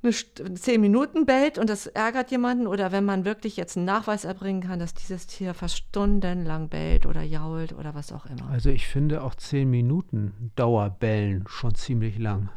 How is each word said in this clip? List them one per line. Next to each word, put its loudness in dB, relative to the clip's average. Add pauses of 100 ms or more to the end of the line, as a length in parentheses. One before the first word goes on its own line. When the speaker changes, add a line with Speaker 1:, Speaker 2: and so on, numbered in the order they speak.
Speaker 1:
eine 2
St-, -8
zehn 2
Minuten 4
bellt 2
und 0
das -6
ärgert -2
jemanden -2
oder -2
wenn 0
man 0
wirklich -6
jetzt -8
einen -2
Nachweis -2
erbringen -6
kann, -6
dass -8
dieses -8
Tier -8
fast -4
stundenlang 0
bellt 6
oder 6
jault -2
oder -10
was -12
auch -14
immer? -12
Speaker 2:
Also 2
ich 6
finde 2
auch -4
zehn 0
Minuten 0
Dauerbellen 0
schon 0
ziemlich 0
lang, -2